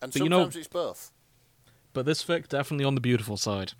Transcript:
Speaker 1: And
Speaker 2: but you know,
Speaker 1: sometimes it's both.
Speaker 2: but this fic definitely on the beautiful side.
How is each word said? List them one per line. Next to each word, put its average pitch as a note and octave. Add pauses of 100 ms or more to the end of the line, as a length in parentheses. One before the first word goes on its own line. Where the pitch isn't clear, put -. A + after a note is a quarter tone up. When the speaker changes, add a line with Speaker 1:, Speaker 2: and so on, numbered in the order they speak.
Speaker 1:
And B2+
Speaker 2:
but -
you C#3+
know, F3+
Speaker 1:
sometimes F3
it's D#3+
both. D3+ (800)
Speaker 2:
but B2+
this D3+
fic E3+
definitely C#3
on C#3
the C3
beautiful A2
side. G2